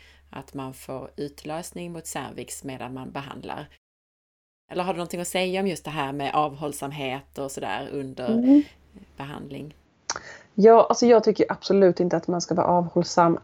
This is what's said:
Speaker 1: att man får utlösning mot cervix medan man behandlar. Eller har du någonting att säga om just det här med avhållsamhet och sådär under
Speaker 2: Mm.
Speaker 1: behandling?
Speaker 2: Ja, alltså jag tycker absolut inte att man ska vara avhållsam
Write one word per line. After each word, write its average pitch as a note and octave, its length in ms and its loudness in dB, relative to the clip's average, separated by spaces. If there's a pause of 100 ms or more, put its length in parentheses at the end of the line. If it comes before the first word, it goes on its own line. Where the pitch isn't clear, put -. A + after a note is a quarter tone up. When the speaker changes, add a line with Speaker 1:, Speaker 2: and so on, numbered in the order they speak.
(300)
Speaker 1:
att - 240 -16
man C3+ 200 -12
får - 420 -14
utlösning E3 760 -12
mot E3 140 -14
cervix - 580 -12
medan B2+ 300 -12
man C3 160 -12
behandlar. C#3 580 -12 (1040)
Eller F3+ 120 -4
har F#3 80 -4
du E3+ 40 -6
någonting F3 240 -8
att F3 80 -8
säga F#3 320 -4
om G3 60 -2
just E3+ 180 -6
det D#3 60 -12
här D3 220 -6
med C#3 220 -4
avhållsamhet C#3+ 1040 -6
och C#3 120 -6
sådär B2 420 -8
under C3+ 360 -8
Speaker 2:
Mm. B3 340 6 (540)
Speaker 1:
behandling? C#3+ 580 -12 (800)
Speaker 2:
Ja, A3+ 340 10
alltså A#3+ 180 2
jag A3+ 180 8
tycker - 240 2
absolut G3 520 4
inte F3+ 160 0
att E3 120 -4
man F3 120 -2
ska - 140 -4
vara F3 120 2
avhållsam F3 760 2